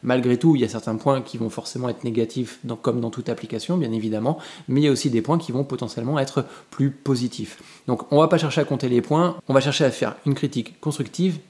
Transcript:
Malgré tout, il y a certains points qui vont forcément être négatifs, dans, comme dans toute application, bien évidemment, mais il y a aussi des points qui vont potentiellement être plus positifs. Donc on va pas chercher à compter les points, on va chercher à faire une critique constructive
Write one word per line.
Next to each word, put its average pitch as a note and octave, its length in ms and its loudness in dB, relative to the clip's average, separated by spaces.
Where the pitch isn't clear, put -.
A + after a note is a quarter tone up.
Malgré B2 340 2
tout, D#3+ 180 6
il C3 60 2
y A#2+ 40 4
a A2 40 -2
certains A2 260 -4
points C3+ 260 0
qui - 180 -10
vont A2+ 100 -2
forcément B2 400 -8
être A#2+ 140 -8
négatifs, A#2 600 -2
dans, A#2 120 -6
comme A#2+ 260 -2
dans A#2 80 -2
toute A#2+ 180 -10
application, A2+ 480 -4
bien D3 160 0
évidemment, A2 460 0
mais C3+ 140 2
il - 20 4
y D3+ 40 6
a C#3+ 40 6
aussi C3+ 180 2
des A#2 140 2
points D#3+ 160 2
qui E3 120 -10
vont B2+ 120 0
potentiellement B2+ 560 -4
être C3 260 -2
plus C#3 220 0
positifs. B2 680 -4
Donc B2 160 0
on C#3+ 60 8
va D#3+ 80 8
pas E3+ 100 4
chercher D3+ 240 0
à C#3+ 40 2
compter C3+ 220 -2
les A#2+ 140 4
points, E3 360 2
on C3+ 80 0
va C3+ 60 8
chercher C#3 220 2
à C3+ 60 6
faire A#2 260 -4
une C#3 80 2
critique - 440 -4
constructive D3+ 600 -2